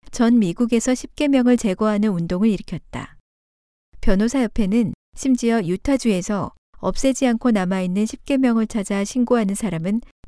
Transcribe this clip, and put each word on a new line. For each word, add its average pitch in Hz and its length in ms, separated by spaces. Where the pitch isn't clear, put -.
전 240 300
미국에서 226 560
십계명을 254 640
제거하는 220 520
운동을 180 400
일으켰다. - 680
변호사협회는 220 920
심지어 233 480
유타주에서 196 880
없애지 254 480
않고 240 240
남아있는 190 540
십계명을 240 640
찾아 202 360
신고하는 233 500
사람은 196 480